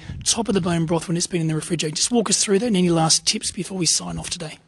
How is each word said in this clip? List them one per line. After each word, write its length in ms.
top 240
of 60
the 80
bone 240
broth 220
when 100
it's 80
been 160
in 60
the 80
refrigerator. 400
Just 160
walk 180
us 140
through 160
that 80
and 100
any 140
last 340
tips 240
before 300
we 80
sign 320
off 100
today. 380